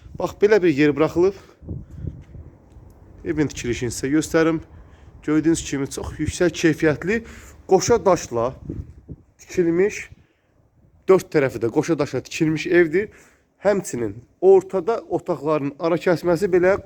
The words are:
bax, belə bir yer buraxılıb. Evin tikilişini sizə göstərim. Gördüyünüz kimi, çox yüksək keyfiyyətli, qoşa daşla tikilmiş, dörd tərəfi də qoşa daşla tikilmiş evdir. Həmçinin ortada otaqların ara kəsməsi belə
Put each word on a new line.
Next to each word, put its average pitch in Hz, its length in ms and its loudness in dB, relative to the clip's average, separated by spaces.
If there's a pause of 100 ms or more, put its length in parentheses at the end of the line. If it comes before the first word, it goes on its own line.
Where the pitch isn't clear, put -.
(200)
bax, 175 220 -6
belə 208 200 6
bir 175 140 2
yer 147 200 4
buraxılıb. 165 420 0 (1900)
Evin 151 220 -2
tikilişini 120 480 -6
sizə 135 220 -6
göstərim. 160 420 0 (640)
Gördüyünüz 156 440 0
kimi, 139 200 -6
çox - 320 -10
yüksək 156 360 -2
keyfiyyətli, 160 640 0 (460)
qoşa 202 380 4
daşla 131 480 0 (840)
tikilmiş, 180 680 -2 (1000)
dörd 185 200 4
tərəfi 127 320 0
də 117 160 0
qoşa 151 240 0
daşla 139 240 -4
tikilmiş 156 440 -2
evdir. 175 420 2 (500)
Həmçinin 123 560 -2 (260)
ortada 190 680 4
otaqların 151 680 -2
ara 170 200 0
kəsməsi 175 480 0
belə 185 380 4